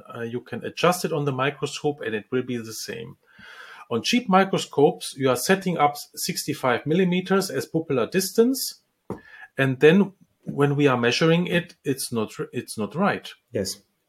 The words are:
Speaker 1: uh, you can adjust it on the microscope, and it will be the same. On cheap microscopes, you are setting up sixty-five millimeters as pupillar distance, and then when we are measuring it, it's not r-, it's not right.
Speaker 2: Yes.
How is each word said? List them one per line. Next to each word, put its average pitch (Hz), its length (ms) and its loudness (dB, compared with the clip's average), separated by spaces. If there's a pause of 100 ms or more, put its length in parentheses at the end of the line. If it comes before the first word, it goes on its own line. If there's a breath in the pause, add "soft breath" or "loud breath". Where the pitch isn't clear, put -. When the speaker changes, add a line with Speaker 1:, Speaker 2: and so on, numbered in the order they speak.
(160)
Speaker 1:
uh, 120 60 -10
you 117 180 -8
can - 240 -12
adjust 170 400 0
it 170 80 -4
on 147 140 -2
the 139 80 -2
microscope, 143 640 -4
and 110 160 -6
it 104 160 -8
will 127 100 -2
be 123 140 -6
the 113 180 -10
same. 87 440 -12 (760 loud breath)
On 113 100 -2
cheap 247 260 0
microscopes, 185 880 2
you 131 140 0
are 123 60 4
setting 185 420 0
up 147 180 2 (200)
sixty-five - 720 -4
millimeters 185 640 0
as 139 160 -6
pupillar 135 420 -2
distance, - 720 0 (800 loud breath)
and 135 200 0
then 185 320 8 (300)
when 143 340 0
we 143 120 4
are 127 100 4
measuring 165 480 2
it, 175 380 -2
it's - 280 -4
not 107 280 -4
r-, - 120 -8
it's 120 280 -10
not 104 160 -6
right. 160 360 -2 (200)
Speaker 2:
Yes. 101 300 -4 (280)